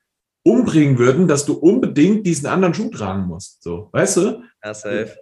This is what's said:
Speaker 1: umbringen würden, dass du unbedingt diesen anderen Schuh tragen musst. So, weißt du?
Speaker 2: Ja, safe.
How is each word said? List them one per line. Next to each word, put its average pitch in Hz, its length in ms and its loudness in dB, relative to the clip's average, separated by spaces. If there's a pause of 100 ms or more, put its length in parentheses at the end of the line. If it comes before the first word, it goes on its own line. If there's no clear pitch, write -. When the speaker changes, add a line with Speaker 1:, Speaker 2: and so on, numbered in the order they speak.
(440)
Speaker 1:
umbringen 151 540 4
würden, 131 300 2
dass 143 180 0
du 151 80 -2
unbedingt 190 720 2
diesen 147 220 -2
anderen 170 260 0
Schuh 226 160 -6
tragen 98 380 -6
musst. - 360 -12
So, 87 280 -10
weißt 131 260 0
du? 220 260 -2 (200)
Speaker 2:
Ja, 107 100 -10
safe. 107 480 -8